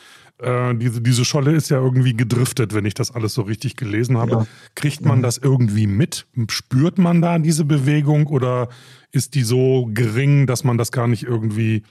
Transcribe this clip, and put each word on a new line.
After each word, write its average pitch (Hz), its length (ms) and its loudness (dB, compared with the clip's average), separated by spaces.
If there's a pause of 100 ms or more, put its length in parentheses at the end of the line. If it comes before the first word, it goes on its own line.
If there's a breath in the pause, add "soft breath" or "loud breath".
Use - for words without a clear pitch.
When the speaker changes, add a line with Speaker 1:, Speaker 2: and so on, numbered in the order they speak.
(380 loud breath)
Speaker 1:
Äh, 123 360 -2
diese, 117 260 -2
diese 120 240 2
Scholle 143 280 0
ist 156 180 0
ja 139 80 2
irgendwie 127 360 2
gedriftet, 117 600 -2
wenn 101 100 0
ich 104 100 -2
das - 200 -6
alles 110 200 -4
so 113 80 -4
richtig 110 340 -6
gelesen 113 420 -2
habe. 117 140 0
Speaker 2:
Ja. 113 140 0 (280 loud breath)
Speaker 1:
Kriegt - 300 -4
man 120 140 4
Speaker 2:
Ja. 120 40 2
Speaker 1:
das 123 160 -2
irgendwie 117 480 2
mit? 101 400 -2 (240)
Spürt 147 480 -2
man 170 240 4
da 170 160 2
diese 156 260 0
Bewegung 147 640 2
oder 127 420 -2 (440 loud breath)
ist - 220 -2
die 135 100 2
so 127 500 2
gering, 131 520 2
dass 123 160 -2
man 120 140 2
das 113 160 -2
gar 120 160 -2
nicht 117 140 -2
irgendwie 110 680 -2